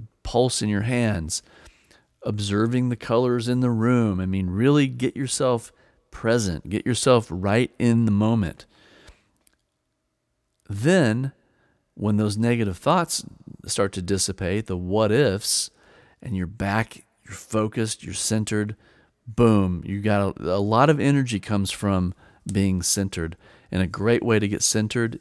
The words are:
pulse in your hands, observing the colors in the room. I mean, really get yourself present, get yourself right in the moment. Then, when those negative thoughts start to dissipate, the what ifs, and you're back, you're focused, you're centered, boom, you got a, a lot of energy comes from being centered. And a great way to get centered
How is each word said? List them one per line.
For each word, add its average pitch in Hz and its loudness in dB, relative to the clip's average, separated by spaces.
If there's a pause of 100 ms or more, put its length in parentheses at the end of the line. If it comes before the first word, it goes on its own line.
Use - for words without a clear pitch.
(220)
pulse 120 0
in 104 -2
your 104 0
hands, 110 -2 (800)
observing 113 0
the 120 -2
colors 120 0
in 127 0
the 123 2
room. 113 2
I 92 -2
mean, 95 -2
really 135 4
get 127 -4
yourself 127 -2 (400)
present, 110 0
get 104 -4
yourself 120 2
right 98 0
in 117 4
the 110 2
moment. 107 0 (2000)
Then, 127 2 (640)
when 104 0
those 104 0
negative 113 0
thoughts - -2 (400)
start 98 -2
to 95 -6
dissipate, 98 -2
the 92 -4
what 104 0
ifs, 107 0 (500)
and - -6
you're 92 -2
back, 101 -2 (200)
you're 101 -18
focused, 110 -4
you're - -10
centered, 107 -2 (500)
boom, 104 2
you 98 -6
got 101 0
a, 87 -2
a 101 0
lot 113 4
of 147 2
energy 131 0
comes 98 -2
from 92 0 (380)
being 95 0
centered. 92 -4 (340)
And 92 0
a 90 0
great 107 0
way 110 2
to 104 0
get 101 -2
centered 113 -2